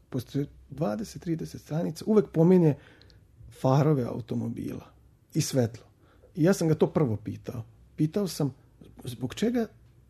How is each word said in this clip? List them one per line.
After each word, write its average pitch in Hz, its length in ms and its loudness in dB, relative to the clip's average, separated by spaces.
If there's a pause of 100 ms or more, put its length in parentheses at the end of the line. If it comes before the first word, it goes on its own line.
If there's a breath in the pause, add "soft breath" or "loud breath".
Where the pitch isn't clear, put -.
(100)
posle 139 360 -6 (240)
dvadeset, 180 520 -8
trideset 160 380 -8
stranica, 165 460 -6
uvek 214 260 4
pominje 165 420 6 (840 soft breath)
farove 135 440 2
automobila 117 840 -8 (480)
i 160 60 0
svetlo. 127 440 -2 (500 soft breath)
I 156 80 -2
ja 175 100 6
sam 180 160 0
ga 156 60 4
to 170 120 2
prvo 139 300 2
pitao. - 460 -10 (340)
Pitao 160 320 0
sam 151 260 -4 (500)
zbog 123 300 -8
čega, 233 320 -2 (440)